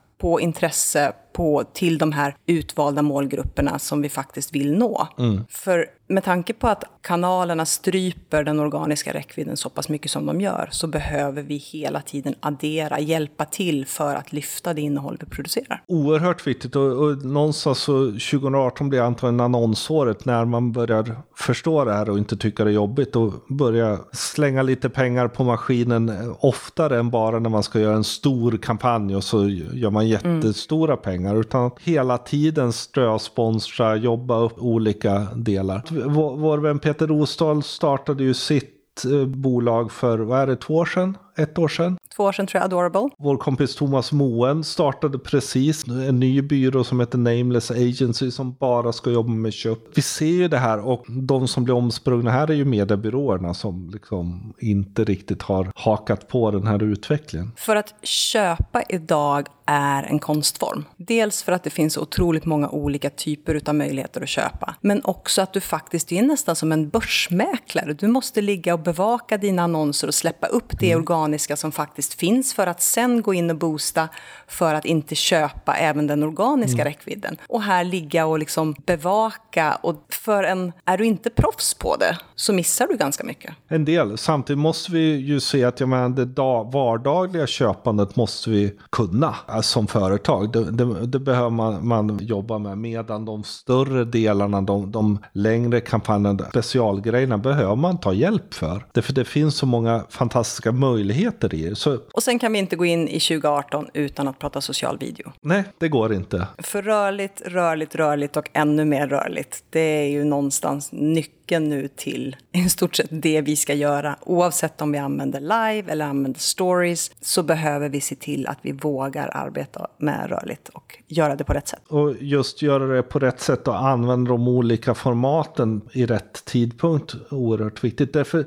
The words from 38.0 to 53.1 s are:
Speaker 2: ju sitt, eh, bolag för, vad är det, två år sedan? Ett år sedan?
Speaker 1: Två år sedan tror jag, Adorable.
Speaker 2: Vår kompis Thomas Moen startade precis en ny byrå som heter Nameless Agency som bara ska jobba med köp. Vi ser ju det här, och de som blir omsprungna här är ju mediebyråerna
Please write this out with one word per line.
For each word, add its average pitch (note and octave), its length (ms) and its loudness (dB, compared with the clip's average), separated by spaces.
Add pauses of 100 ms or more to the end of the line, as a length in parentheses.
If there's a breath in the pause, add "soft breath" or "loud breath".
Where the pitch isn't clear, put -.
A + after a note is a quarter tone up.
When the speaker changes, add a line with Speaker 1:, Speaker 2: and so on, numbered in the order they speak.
Speaker 2:
ju C3 100 4
sitt, - 720 -2
eh, C3+ 220 4
bolag B2 640 2
för, A#2 260 2
vad A#2+ 220 2
är C3+ 60 2
det, B2+ 100 2
två - 180 -4
år E3 120 4
sedan? F#3 300 0 (220)
Ett D#3 200 -2
år D#3+ 100 4
sedan? F3 300 0 (180)
Speaker 1:
Två G#3 80 2
år G3 80 4
sedan G3 140 -2
tror G3 140 -2
jag, - 40 2
Adorable. F#3 440 0 (100)
Speaker 2:
Vår C#3+ 180 0
kompis C3+ 400 0
Thomas C3+ 360 0
Moen C#3 520 2
startade C#3 540 0
precis C#3+ 680 0
en B2+ 340 0
ny C3 220 4
byrå C3+ 420 2
som B2 160 0
heter A#2+ 180 0
Nameless A#2+ 520 2
Agency B2 600 2
som B2+ 240 -6
bara A#2+ 380 2
ska - 180 -4
jobba A#2 180 2
med A2 240 0
köp. A2+ 260 -4 (160)
Vi C#3+ 80 4
ser - 240 -2
ju F3 220 2
det D3 100 2
här, A2+ 220 2
och A#2+ 280 -2
de C3 400 0
som B2 160 0
blir B2+ 100 4
omsprungna A#2+ 560 2
här D3 200 4
är D#3 40 2
ju C#3+ 100 2
mediebyråerna G#2+ 920 2